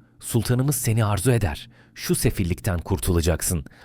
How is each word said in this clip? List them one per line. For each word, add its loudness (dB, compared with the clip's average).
Sultanımız 0
seni 0
arzu 0
eder. 0
Şu -2
sefillikten 0
kurtulacaksın. 0